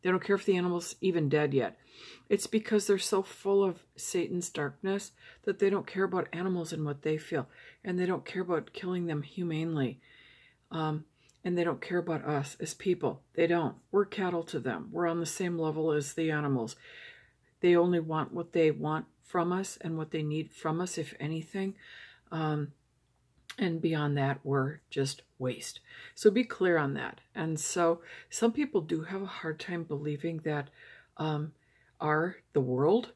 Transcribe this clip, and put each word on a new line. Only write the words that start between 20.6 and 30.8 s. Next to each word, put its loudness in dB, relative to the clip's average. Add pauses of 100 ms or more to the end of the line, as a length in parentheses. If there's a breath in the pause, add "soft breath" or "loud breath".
us, -4
if -8
anything. -4 (560 loud breath)
Um, -2 (840)
and 0
beyond 2
that, 2
we're 0
just -2 (160)
waste. -6 (340 loud breath)
So 8
be 2
clear 2
on 0
that. -8 (140)
And -2
so 2 (280 loud breath)
some 0
people 0
do -4
have -6
a -6
hard -6
time -6
believing -4
that, -2 (460 loud breath)